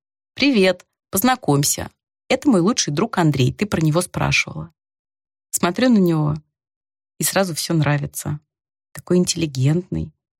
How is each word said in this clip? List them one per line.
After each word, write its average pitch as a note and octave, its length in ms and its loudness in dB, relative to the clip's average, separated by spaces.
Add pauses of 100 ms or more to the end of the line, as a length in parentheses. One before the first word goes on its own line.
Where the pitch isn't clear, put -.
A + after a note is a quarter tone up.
(360)
«Привет, G3 500 2 (240)
познакомься. F#3+ 800 0 (400)
Это C4 200 0
мой F#3+ 120 4
лучший E3+ 320 0
друг D#3 240 -4
Андрей, C#3+ 340 2
ты G#3 140 -6
про - 160 -2
него D#3+ 200 2
спрашивала». D#3 720 -4 (760)
Смотрю G3+ 400 0
на A3+ 80 6
него, D#3+ 380 2 (840)
и E3 40 -6
сразу F3+ 320 -2
все - 180 -4
нравится. D3 680 -2 (540)
Такой - 240 -2
интеллигентный, D#3+ 960 -2 (260)